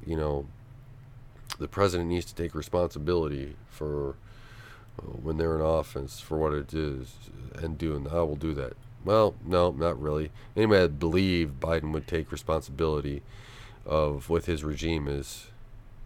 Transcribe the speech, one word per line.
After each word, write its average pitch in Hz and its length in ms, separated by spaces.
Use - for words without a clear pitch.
you 80 100
know, 73 320
the 73 80
president 87 420
needs 87 160
to - 100
take 85 200
responsibility 76 1000
for, 73 460
uh, - 120
when 80 160
they're 80 180
in 78 60
office 76 580
for - 180
what 78 160
it 73 200
is 71 420
and 80 220
do, 80 180
and 69 120
I 85 140
will 76 140
do 78 180
that. 67 200
Well, 104 320
no, 87 260
not 71 300
really. 76 300
Anybody 104 260
that 76 180
believed 82 600
Biden 78 340
would 76 140
take 80 240
responsibility 73 920
of, 73 440
with 82 160
his 78 180
regime 76 440
is, 69 400